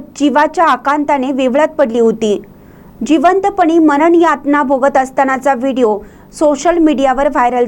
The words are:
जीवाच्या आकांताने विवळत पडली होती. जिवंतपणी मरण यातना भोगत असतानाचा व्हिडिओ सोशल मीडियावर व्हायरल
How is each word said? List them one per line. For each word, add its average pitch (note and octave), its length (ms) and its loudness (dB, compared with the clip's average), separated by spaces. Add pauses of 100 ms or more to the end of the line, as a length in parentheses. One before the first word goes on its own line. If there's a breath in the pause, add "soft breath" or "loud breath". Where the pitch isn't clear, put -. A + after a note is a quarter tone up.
(160)
जीवाच्या D4 500 0
आकांताने C#4+ 680 -2
विवळत C4+ 360 0
पडली C4+ 320 -2
होती. A3 420 0 (640 loud breath)
जिवंतपणी F4 760 2
मरण D#4 360 2
यातना D4 480 0
भोगत C#4 340 0
असतानाचा C4+ 560 -2
व्हिडिओ A#3 440 -2 (360 loud breath)
सोशल D#4 440 0
मीडियावर C#4 500 0
व्हायरल B3 400 0